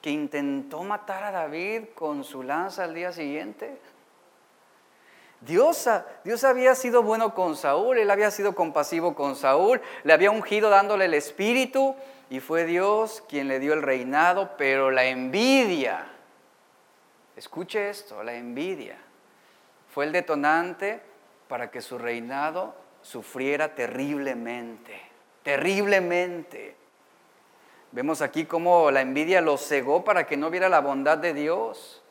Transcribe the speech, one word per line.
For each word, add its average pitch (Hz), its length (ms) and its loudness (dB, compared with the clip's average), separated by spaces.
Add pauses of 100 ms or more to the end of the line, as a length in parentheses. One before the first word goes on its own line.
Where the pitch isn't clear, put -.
que 156 80 -6
intentó 143 720 -6
matar 202 420 -8
a 208 80 -6
David 185 600 -6
con 147 300 -6
su 131 180 -12
lanza 175 440 -4
al 165 100 -8
día 180 160 -6
siguiente. 175 680 -10 (1600)
Dios, 202 460 2 (360)
Dios 226 200 -4
había 254 300 6
sido 247 300 2
bueno 220 320 0
con 175 200 0
Saúl, 190 440 2
él 208 100 2
había 202 220 4
sido 202 240 -2
compasivo 165 580 -2
con 139 220 -4
Saúl, 165 440 4 (240)
le - 80 4
había 175 200 8
ungido 214 400 2
dándole 202 340 6
el 170 80 2
espíritu 254 800 0 (360)
y 131 80 -8
fue 165 260 -2
Dios 202 640 0
quien 139 180 -4
le 135 120 0
dio 143 140 0
el 151 100 0
reinado, 147 760 0
pero 135 320 2
la 131 160 4
envidia, 131 1000 0 (1300)
escuche 202 560 -8
esto, 107 320 -14
la 117 100 -8
envidia 120 640 -10 (960)
fue 143 120 -2
el 156 80 -4
detonante 175 840 0 (480)
para 120 220 -8
que 127 100 -12
su 120 200 -12
reinado 135 760 -6 (300)
sufriera 143 720 -4
terriblemente, 120 1200 -6 (440)
terriblemente. 175 1400 -2 (1120)
Vemos 143 280 -4
aquí 151 240 -2
cómo 170 440 4
la 135 120 4
envidia 151 400 2
lo 156 160 2
cegó 143 480 0
para 185 200 2
que 147 120 -4
no 151 120 -2
viera 180 200 0
la 170 100 6
bondad 139 380 2
de 160 160 -2
Dios. 147 760 -4